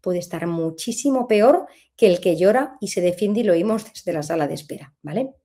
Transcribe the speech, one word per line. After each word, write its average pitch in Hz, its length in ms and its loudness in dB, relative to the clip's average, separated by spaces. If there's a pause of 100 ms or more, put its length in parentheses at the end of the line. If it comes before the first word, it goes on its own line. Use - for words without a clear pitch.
puede 180 160 -2
estar 175 300 -8
muchísimo 220 800 -4
peor 233 400 4 (280)
que 220 120 4
el 175 140 4
que 170 160 2
llora 240 440 2
y 202 60 -8
se 190 140 -4
defiende 202 400 0
y - 20 -2
lo 196 100 2
oímos 214 320 0
desde - 280 -10
la 147 100 -4
sala 156 240 -2
de 151 80 -8
espera, - 480 -16
¿vale? 214 420 -8